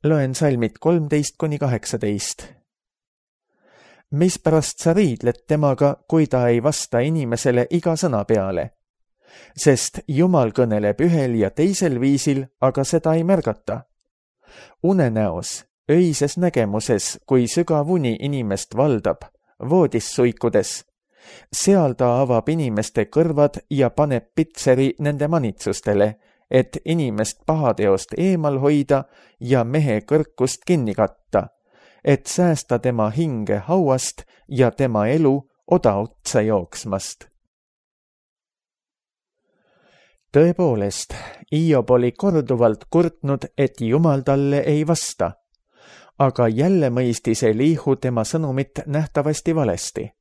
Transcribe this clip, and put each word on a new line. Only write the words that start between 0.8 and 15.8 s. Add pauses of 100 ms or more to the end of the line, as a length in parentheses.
kolmteist
kuni
kaheksateist. (1600)
Mispärast
sa
riidled
temaga, (120)
kui
ta
ei
vasta
inimesele
iga
sõna
peale? (840)
Sest
Jumal
kõneleb
ühel
ja
teisel
viisil, (140)
aga
seda
ei
märgata. (1000)
Unenäos, (220)